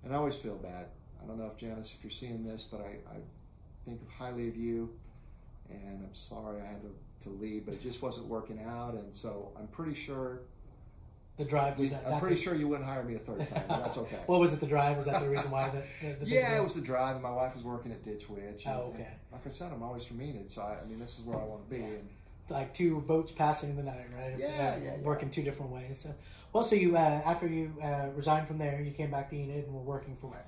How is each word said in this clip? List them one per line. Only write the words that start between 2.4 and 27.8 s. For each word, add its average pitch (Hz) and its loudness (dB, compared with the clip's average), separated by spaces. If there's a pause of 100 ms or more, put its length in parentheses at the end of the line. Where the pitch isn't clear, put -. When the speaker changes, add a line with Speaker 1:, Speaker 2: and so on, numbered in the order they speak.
Speaker 1:
this, 110 -6
but 104 -8
I, 101 -10 (120)
I 107 -12 (720)
think 117 -10
highly 120 -4
of 110 -4
you, 117 0 (800)
and 98 -10
I'm 95 -12
sorry 107 -8
I 101 -10
had 104 -10
to, 104 -12 (340)
to 101 -10
leave, 107 -4
but 98 -4
it - -8
just 123 -6
wasn't 120 -4
working 110 -4
out, 117 -4
and 101 -6
so 101 -8
I'm 107 -8
pretty 156 -4
sure 131 -4 (960)
Speaker 2:
The 151 0
drive 139 4
was 135 6
Speaker 1:
we, - -2
Speaker 2:
that, - -6
Speaker 1:
I'm 135 0
Speaker 2:
that 151 4
Speaker 1:
pretty 175 6
Speaker 2:
the - 2
Speaker 1:
sure 180 2
you 147 4
wouldn't 139 2
hire 135 -2
me 120 -2
a 110 -2
third 131 -2
time, 165 0
but - 2
that's - -2
Speaker 2:
<laughs> 113 -2
Speaker 1:
okay. 101 -6
Speaker 2:
What - 8
was 170 10
it, 147 0
the 151 2
drive? 143 6
Was 139 0
that 143 4
the 139 2
reason 139 2
why 135 2
the, 139 -2 (240)
the, 147 -2 (100)
the - -2
Speaker 1:
<laughs> 220 0
Yeah, 247 8
Speaker 2:
big 220 6
Speaker 1:
it 208 6
was 170 0
the 160 -2
drive, 127 2
and 127 -6
my 123 -2
wife 127 2
was 120 -10
working 120 -6
at 101 -10
Ditch 104 -6
Witch, 104 -8
and, 131 0
Speaker 2:
Oh, 123 -4
okay. 113 -8
Speaker 1:
and - -12 (160)
like 123 -10
I 135 -6
said, 175 -8
I'm 117 -6
always 120 -6
from 117 -8
Enid, 107 -6
so 104 -8
I, 104 -4
I 107 -10
mean, 110 -8
this 120 -8
is 113 -12
where 113 -2
I 107 -4
wanna 107 -8
be. 127 -4
Speaker 2:
Yeah. 110 -4
Speaker 1:
And 104 -8 (400)
Speaker 2:
Like 139 -2
two 165 6
boats 160 4
passing 151 4
in 139 -2
the 143 -2
night, 127 -4
right? 127 -4
Speaker 1:
Yeah, 135 0
Speaker 2:
Uh, 294 0
Speaker 1:
yeah, - 2
yeah. 139 -4
Speaker 2:
working 143 2
two 156 0
different 135 -2
ways. 127 -8
So, 151 -8 (380)
well, 226 6
so 226 8
you, 175 10
uh, 165 10 (240)
after 170 4
you, 160 0